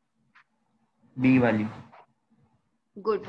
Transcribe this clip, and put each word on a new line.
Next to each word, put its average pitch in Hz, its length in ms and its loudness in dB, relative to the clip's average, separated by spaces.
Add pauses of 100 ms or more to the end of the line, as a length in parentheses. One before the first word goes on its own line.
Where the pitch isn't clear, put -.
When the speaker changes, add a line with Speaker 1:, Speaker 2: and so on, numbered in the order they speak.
(1200)
Speaker 1:
B 131 200 4
वाली। 110 260 2 (1300)
Speaker 2:
Good, 202 320 -4